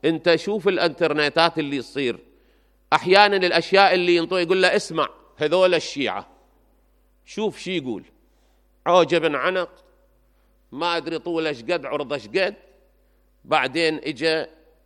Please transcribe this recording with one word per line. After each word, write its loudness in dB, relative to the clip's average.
أنت 2
شوف -2
الانترنتات 0
اللي -4
تصير، -4
أحيانا 4
الأشياء 4
اللي 2
ينطوا -2
يقول 0
له: 4
"اسمع، -2
هذول 2
الشيعة، -4
شوف -6
شي -8
يقول، -8
عوجة 4
بن -2
عنق، -4
ما -4
أدري -6
طوله -4
إيش -8
قد، -6
عرضه -6
إيش -10
قد". -2
بعدين 0
إجا -4